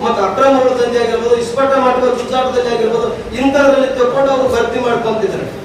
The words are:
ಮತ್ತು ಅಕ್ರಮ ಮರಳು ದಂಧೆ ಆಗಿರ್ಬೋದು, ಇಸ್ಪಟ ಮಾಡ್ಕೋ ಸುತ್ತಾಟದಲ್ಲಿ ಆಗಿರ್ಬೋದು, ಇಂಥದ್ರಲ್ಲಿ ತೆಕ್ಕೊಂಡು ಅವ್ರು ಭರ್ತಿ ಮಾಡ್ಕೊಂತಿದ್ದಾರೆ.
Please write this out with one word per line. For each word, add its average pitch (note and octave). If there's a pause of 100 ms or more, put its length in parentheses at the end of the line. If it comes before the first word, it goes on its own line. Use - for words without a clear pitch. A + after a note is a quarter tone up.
ಮತ್ತು G3+
ಅಕ್ರಮ C4+
ಮರಳು B3+
ದಂಧೆ A#3+
ಆಗಿರ್ಬೋದು, A3+
ಇಸ್ಪಟ C4+
ಮಾಡ್ಕೋ B3+
ಸುತ್ತಾಟದಲ್ಲಿ B3
ಆಗಿರ್ಬೋದು, -
ಇಂಥದ್ರಲ್ಲಿ C#4
ತೆಕ್ಕೊಂಡು C4+
ಅವ್ರು B3
ಭರ್ತಿ A#3
ಮಾಡ್ಕೊಂತಿದ್ದಾರೆ. A3